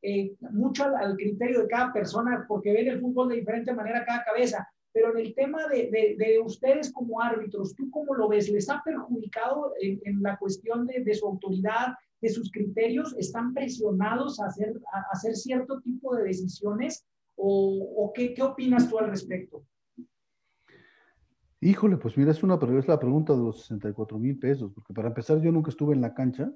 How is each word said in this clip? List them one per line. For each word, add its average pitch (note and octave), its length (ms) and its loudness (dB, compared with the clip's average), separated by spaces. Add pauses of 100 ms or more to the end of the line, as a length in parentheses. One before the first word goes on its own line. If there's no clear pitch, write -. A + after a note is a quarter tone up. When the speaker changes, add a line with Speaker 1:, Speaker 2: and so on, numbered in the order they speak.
Speaker 1:
eh, G3+ 320 -2 (160)
mucho C4+ 340 2
al, C#4 120 2
al G3 200 0
criterio A#3 440 0
de - 80 4
cada B3 240 2
persona, A3 560 -2
porque G#3 240 0
ven A#3+ 160 4
el B3+ 120 -2
fútbol B3 280 2
de A#3 80 0
diferente A#3 380 -2
manera A3+ 300 -2
cada A#3+ 200 -4
cabeza, A3+ 420 0 (260)
pero A3+ 200 4
en A3+ 140 -2
el - 80 -10
tema D4+ 340 -2
de, A#3+ 220 0
de, G#3+ 280 2
de A3 220 4
ustedes C4 520 0
como A#3 280 -4
árbitros, G#3+ 540 -2
¿tú C4+ 160 -8
cómo D4 240 -4
lo A3 140 2
ves? G#3 220 4
¿Les G#3 200 0
ha D4 120 -2
perjudicado B3 1000 -4
en, G3 240 -2
en G3+ 180 -2
la G3 160 0
cuestión A3+ 480 -4
de, B3+ 180 -4
de G#3 100 2
su G#3+ 120 -2
autoridad, G3 680 -2 (260)
de A3+ 80 0
sus A3 220 -4
criterios? A3+ 680 -2
¿Están A#3+ 360 -4
presionados A3+ 840 0
a G3+ 60 -2
hacer, G#3 340 -4 (120)
a, G3 60 -4
a F#3+ 140 -6
hacer A3 240 -2
cierto B3+ 440 -4
tipo B3 360 -4
de G#3+ 80 2
decisiones? G3+ 800 -4 (320)
¿O, G3 600 2
o G#3 160 0
qué, B3 220 -2
qué C4 80 -2
opinas B3+ 460 4
tú A3 100 0
al G#3 100 2
respecto? F#3 560 -8 (2000)
Speaker 2:
Híjole, G3 360 4
pues - 180 -4
mira, C#3+ 140 6
es D#3 120 2
una F#3 160 4
pre-, C3 200 4
es C3+ 100 0
la D#3+ 100 6
pregunta D3 360 4
de B2+ 60 2
los A2+ 200 -2
sesenta G#2+ 300 -6
y - 20 -6
cuatro A2 260 -6
mil C3 200 -2
pesos, B2+ 360 -2
porque G#2 200 -18
para A2 140 -2
empezar C3+ 340 0
yo E3 100 4
nunca D#3 160 2
estuve D3 240 0
en C3+ 80 4
la A#2 140 0
cancha C3+ 420 0